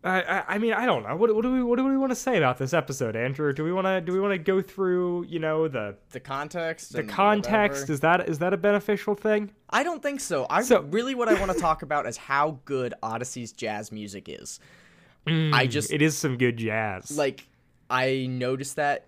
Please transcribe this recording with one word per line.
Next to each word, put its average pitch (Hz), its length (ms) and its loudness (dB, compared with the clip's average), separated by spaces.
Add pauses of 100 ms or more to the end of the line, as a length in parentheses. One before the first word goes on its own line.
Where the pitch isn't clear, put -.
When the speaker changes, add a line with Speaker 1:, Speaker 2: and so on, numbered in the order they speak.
Speaker 1:
I, 185 160 2
I, 185 240 -2 (100)
I 202 40 0
mean, 220 160 2
I 220 100 0
don't 160 200 2
know. 120 120 -4
What, 214 180 4
what 214 60 2
do 247 100 0
we, 254 120 2
what 240 160 2
do 262 80 2
we 269 100 2
wanna 269 180 0
say 247 220 -2
about 131 220 2
this 135 160 -2
episode, 135 420 -2
Andrew? 135 380 -2
Do 151 100 -4
we 170 80 -2
wanna, 190 300 0
do 170 100 -4
we 190 80 2
wanna 202 160 0
go 190 240 2
through, 180 640 0
you 165 140 -6
know, 156 300 2
the 104 280 -4 (140)
Speaker 2:
The 127 100 -12
context 156 720 -8
Speaker 1:
the - 80 -4
Speaker 2:
and 151 80 -6
Speaker 1:
context? 202 720 2
Speaker 2:
whatever? 139 140 -4
Speaker 1:
Is 135 60 -2
that, 165 280 4
is 156 120 -2
that 180 120 2
a 196 60 -2
beneficial 202 560 2
thing? 208 380 0 (180)
Speaker 2:
I 233 120 2
don't 330 200 -4
think 285 180 -2
so. 139 300 -2
I 170 120 4
Speaker 1:
So 233 200 6
Speaker 2:
really, 226 320 -2
what 240 160 0
I 190 100 6
wanna 196 140 0
talk 160 260 2
about 147 260 -2
is 117 120 -6
how 143 480 0
good 127 260 -2 (100)
Odyssey's 117 500 -6
jazz 107 380 -6
music 104 380 -12
is. - 320 -14 (680)
Speaker 1:
Mm, 160 280 2
Speaker 2:
I 127 120 6
just 143 240 -2
Speaker 1:
it 147 120 2
is 156 120 4
some 135 220 -2
good 120 220 2
jazz. 110 580 -4
Speaker 2:
like, 139 320 -2 (400)
I 131 400 0
noticed 131 480 -4
that. 143 320 0